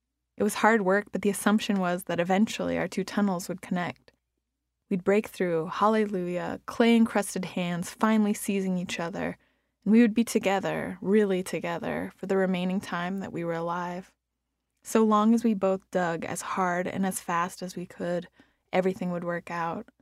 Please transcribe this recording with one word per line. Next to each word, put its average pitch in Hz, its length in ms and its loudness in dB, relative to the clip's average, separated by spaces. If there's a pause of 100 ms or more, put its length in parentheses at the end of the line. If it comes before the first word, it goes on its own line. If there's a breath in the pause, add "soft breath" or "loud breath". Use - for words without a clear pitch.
(360)
It - 60 -4
was 208 120 0
hard 220 280 4
work, 196 300 2
but 190 100 -4
the 202 80 2
assumption 202 500 2
was 180 240 -2
that 170 160 -2
eventually 180 560 2
our 170 120 -2
two 185 160 -4
tunnels 190 440 -2
would 175 140 -8
connect. - 500 -6 (800)
We'd 185 140 -2
break 208 240 2
through, 170 440 -2
hallelujah, 180 920 -2
clay-encrusted 226 800 2
hands 175 420 -4
finally 214 460 2
seizing 190 420 -2
each 180 240 -6
other, 170 380 -6 (460)
and 196 80 4
we 233 100 10
would 220 100 6
be 226 120 2
together, 185 760 0
really 196 420 2
together, 170 720 -6
for 190 100 -12
the 190 100 0
remaining 185 440 0
time 185 400 -6
that - 120 -10
we 170 120 -6
were 170 100 -4
alive. 175 560 -6 (720)
So 220 220 2
long 214 300 6
as 233 100 2
we 226 80 4
both 190 380 0
dug 170 340 -2
as - 160 -6
hard 180 460 -2
and 190 180 -4
as 190 160 -2
fast 175 400 -4
as 185 160 -10
we 180 80 -8
could, 175 440 -6 (440 soft breath)
everything 185 400 0
would 175 120 -6
work 175 260 -6
out. 170 360 -6 (160)